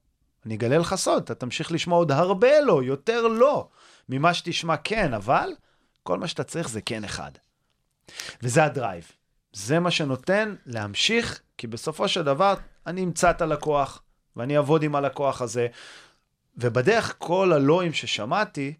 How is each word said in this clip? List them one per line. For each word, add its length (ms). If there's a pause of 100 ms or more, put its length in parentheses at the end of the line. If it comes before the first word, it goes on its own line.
(460)
אני 100
אגלה 220
לך 180
סוד, 280
אתה 120
תמשיך 360
לשמוע 260
עוד 140
הרבה 500
לא, 220
יותר 440
לא, 420 (400)
ממה 240
שתשמע 440
כן, 360
אבל 360 (540)
כל 160
מה 80
שאתה 160
צריך 260
זה 120
כן 220
אחד." 280 (1120)
וזה 200
הדרייב. 480 (420)
זה 260
מה 120
שנותן 640 (100)
להמשיך, 760 (160)
כי 100
בסופו 400
של 160
דבר 300 (340)
אני 160
אמצא 260
את 120
הלקוח, 600 (340)
ואני 220
אעבוד 260
עם 120
הלקוח 460
הזה, 260 (880)
ובדרך 600
כל 360
הלואים 400
ששמעתי, 880